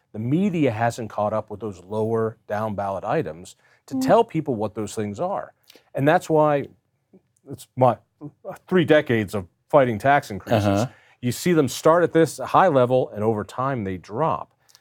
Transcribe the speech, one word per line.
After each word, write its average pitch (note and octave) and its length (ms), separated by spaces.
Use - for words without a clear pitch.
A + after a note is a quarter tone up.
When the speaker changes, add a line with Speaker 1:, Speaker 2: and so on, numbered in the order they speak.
Speaker 1:
The G#2 80
media D3+ 520
hasn't A2+ 380
caught G#2 220
up G#2+ 180
with G2+ 120
those G2 240
lower A2 520
down G#2+ 280
ballot G2 300
items F#2 500
to - 80
Speaker 2:
Hmm. C4 60
Speaker 1:
tell A#3 220
people D3+ 320
what G#2 200
those G#2+ 180
things G#2 260
are. F#3 340
And C#3 120
that's F3 220
why D3+ 380
it's - 260
my B2 220
three F#3 180
decades A#2+ 480
of F#2+ 140
fighting B2 280
tax C3+ 320
increases. G#2 380
Speaker 2:
Uh-huh. G2+ 180
Speaker 1:
You B2 100
see F3+ 220
them D3 140
start E3+ 360
at - 100
this E3 240
high C#3+ 300
level, C3 420
and G#2 140
over G#2+ 200
time B2+ 400
they F#2+ 140
drop. A2 540